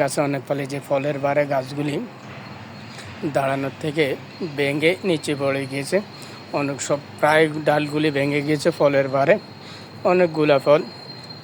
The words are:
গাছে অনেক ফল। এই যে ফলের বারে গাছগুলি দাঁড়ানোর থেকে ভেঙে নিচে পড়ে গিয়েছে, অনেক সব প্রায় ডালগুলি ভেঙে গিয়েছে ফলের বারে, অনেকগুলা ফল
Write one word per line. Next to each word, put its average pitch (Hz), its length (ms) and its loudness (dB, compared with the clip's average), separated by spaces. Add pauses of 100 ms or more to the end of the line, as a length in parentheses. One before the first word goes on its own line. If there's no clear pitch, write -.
গাছে 139 180 0 (100)
অনেক 139 180 -2
ফল। 143 180 -2
এই 131 80 -8
যে 143 60 -4 (100)
ফলের 143 360 0
বারে 143 180 4 (100)
গাছগুলি 143 420 -2 (1400)
দাঁড়ানোর 135 480 0
থেকে 151 220 0 (540)
ভেঙে 151 340 2 (160)
নিচে 156 320 0
পড়ে 135 300 0
গিয়েছে, 139 280 -2 (640)
অনেক 139 180 -2 (100)
সব 147 100 2 (220)
প্রায় 156 240 6 (220)
ডালগুলি 151 520 2
ভেঙে 143 280 2
গিয়েছে 151 220 2 (100)
ফলের 139 280 4 (100)
বারে, 139 180 6 (760)
অনেকগুলা 156 540 6
ফল 151 160 8 (640)